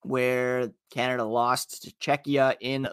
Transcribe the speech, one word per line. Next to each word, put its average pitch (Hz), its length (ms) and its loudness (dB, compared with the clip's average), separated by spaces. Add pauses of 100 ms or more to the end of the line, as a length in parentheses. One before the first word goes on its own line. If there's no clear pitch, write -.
where 127 720 0 (200)
Canada 123 320 -2
lost 120 600 0
to - 100 -16
Czechia 143 680 0
in 131 340 -4